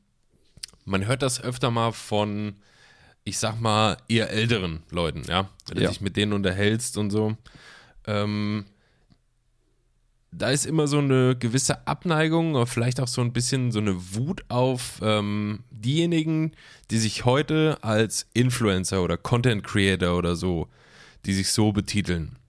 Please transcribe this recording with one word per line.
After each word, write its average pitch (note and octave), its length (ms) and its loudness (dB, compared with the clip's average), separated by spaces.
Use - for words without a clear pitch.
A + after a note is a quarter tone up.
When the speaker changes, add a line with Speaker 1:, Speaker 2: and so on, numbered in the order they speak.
Speaker 1:
man G2 220 -2
hört B2+ 160 -2
das B2+ 200 -2
öfter B2 280 -2
mal A#2 220 0
von, G#2 640 -4
ich G#2 140 -6
sag A2+ 220 -4
mal, G#2+ 360 2
eher A2 220 0
älteren G#2 600 -2
Leuten, E2 360 -4
ja? F#2+ 220 0
Wenn F2 120 -8
du F#2+ 40 0
Speaker 2:
Ja. F#2+ 60 2
Speaker 1:
dich F#2 120 -8
mit F#2 160 -4
denen G#2 180 2
unterhältst G2+ 640 0
und G#2 120 -2
so. G#2+ 260 0
Ähm, G#2 600 -2
da B2+ 200 -2
ist C#3+ 160 0
immer D#3 200 2
so C#3+ 120 2
eine C3 380 4
gewisse B2 500 0
Abneigung D#3+ 680 2
oder A#2+ 120 2
vielleicht B2 340 0
auch B2+ 80 -2
so B2+ 140 -2
ein B2 100 0
bisschen B2 400 0
so G#2+ 80 0
eine F#2 340 -2
Wut C3+ 340 -4
auf, B2 540 0
ähm, G#2 580 0
diejenigen, D#3 840 0
die A2+ 80 2
sich A2 260 -2
heute D#3 580 2
als A2 520 0
Influencer G#2+ 680 2
oder E2+ 140 0
Content A#2+ 480 0
Creator F#2 540 2
oder F2 180 0
so, E2+ 320 -2
die G2 80 -2
sich F#2+ 200 0
so G#2+ 200 4
betiteln. F#2 640 -2